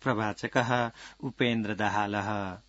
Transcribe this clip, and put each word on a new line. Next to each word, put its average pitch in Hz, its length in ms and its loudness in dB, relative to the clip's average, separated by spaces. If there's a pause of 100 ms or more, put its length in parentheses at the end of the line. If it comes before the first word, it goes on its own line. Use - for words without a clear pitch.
प्रवाचकः 117 920 0 (320)
उपेन्द्र 117 520 0
दाहालः। 101 760 0 (180)